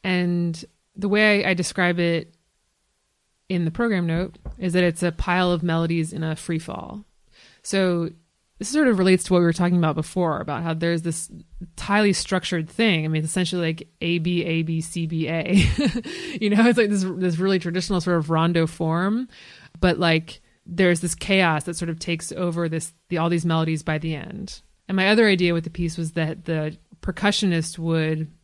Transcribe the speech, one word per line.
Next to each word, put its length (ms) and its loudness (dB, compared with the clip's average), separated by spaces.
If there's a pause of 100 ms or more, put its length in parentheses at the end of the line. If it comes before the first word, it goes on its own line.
And 580 0 (320)
the 140 -4
way 360 4
I, 60 0
I 40 2
describe 440 0
it 360 -2 (1120)
in 160 0
the 60 0
program 360 0
note 320 -2 (200)
is 140 -2
that 120 4
it's 180 0
a 100 0
pile 400 0
of 100 0
melodies 500 0
in 120 -6
a 120 -2
free 220 -6
fall. 460 -10 (580)
So 480 0 (480)
this 120 -8
sort 180 4
of 100 4
relates 260 6
to 80 0
what 80 6
we 40 4
were 80 4
talking 240 2
about 180 2
before, 460 -2
about 220 -4
how 100 -2
there's 300 0
this 280 -6 (480)
highly 360 2
structured 560 -2
thing. 340 2
I 40 -2
mean, 140 0
it's 80 -4
essentially 300 -2
like 280 -4 (120)
A, 180 0
B, 260 -2
A, 180 0
B, 180 -2
C, 260 -6
B, 220 -4
A, 240 -2
<laughs> 880 0
you 80 2
know, 180 4
it's 120 4
like 100 4
this, 160 0
this 340 -2
really 200 2
traditional 420 -2
sort 160 0
of 140 -2
rondo 360 2
form, 640 -2 (500)
but, 200 2
like, 420 0 (240)
there's 360 2
this 140 -2
chaos 500 2
that 120 -8
sort 140 -4
of 80 -6
takes 340 -6
over 340 -2
this, 280 -6 (160)
the, 80 -2
all 100 2
these 160 0
melodies 380 0
by 160 -2
the 160 -4
end. 480 -12 (260)
And 80 0
my 140 4
other 180 6
idea 240 4
with 120 0
the 60 -8
piece 280 -4
was 140 -4
that 340 -4
the 320 -4 (240)
percussionist 760 0
would 540 -2 (120)